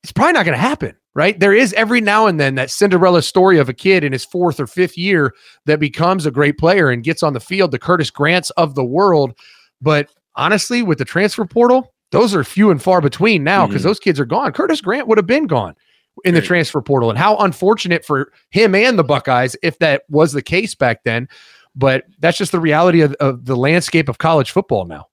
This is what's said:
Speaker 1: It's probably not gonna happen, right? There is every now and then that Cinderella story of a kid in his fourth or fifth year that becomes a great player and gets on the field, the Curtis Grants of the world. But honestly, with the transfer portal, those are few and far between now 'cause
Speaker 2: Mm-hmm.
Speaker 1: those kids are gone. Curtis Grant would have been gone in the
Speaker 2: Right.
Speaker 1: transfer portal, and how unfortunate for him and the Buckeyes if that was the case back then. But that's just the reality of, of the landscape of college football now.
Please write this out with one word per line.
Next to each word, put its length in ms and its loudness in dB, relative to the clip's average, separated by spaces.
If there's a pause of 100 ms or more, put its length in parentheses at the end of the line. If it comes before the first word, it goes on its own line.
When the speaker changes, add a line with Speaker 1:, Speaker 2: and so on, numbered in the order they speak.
Speaker 1:
It's 80 -18
probably 200 2
not 140 0
gonna 100 0
happen, 400 -4 (180)
right? 240 0
There 140 4
is 220 2
every 260 0
now 260 2
and 140 0
then 140 0
that 160 -4
Cinderella 500 4
story 380 2
of 100 2
a 60 -8
kid 280 2
in 100 -4
his 120 -8
fourth 340 -4
or 80 -4
fifth 300 -4
year 380 0 (320)
that 120 2
becomes 460 -2
a 60 0
great 260 0
player 320 2
and 160 -4
gets 180 -4
on 120 -2
the 60 -6
field, 300 -2
the 80 -6
Curtis 320 -2
Grants 400 -2
of 240 -2
the 100 -2
world. 540 0 (440)
But 260 0 (280)
honestly, 460 -2
with 140 0
the 80 -6
transfer 400 -2
portal, 480 0 (200)
those 220 2
are 100 0
few 260 2
and 120 0
far 200 2
between 420 0
now 220 2
'cause 100 -4
Speaker 2:
Mm-hmm. 120 -2
Speaker 1:
those 120 -2
kids 180 -2
are 60 -2
gone. 280 -4
Curtis 280 -2
Grant 260 -4
would 120 2
have 80 -2
been 200 0
gone 280 -4 (500)
in 80 2
the 80 4
Speaker 2:
Right. 60 -6
Speaker 1:
transfer 340 -2
portal, 300 0
and 80 -4
how 180 2
unfortunate 680 0
for 300 -6 (160)
him 260 2
and 240 2
the 60 2
Buckeyes 580 0
if 180 -4
that 280 0
was 240 2
the 100 -4
case 320 -4
back 300 -2
then. 240 -4 (480)
But 280 0 (160)
that's 180 0
just 140 -4
the 80 0
reality 420 2
of, 180 2
of 240 -4
the 120 -4
landscape 520 0
of 80 -8
college 340 0
football 360 -4
now. 260 -18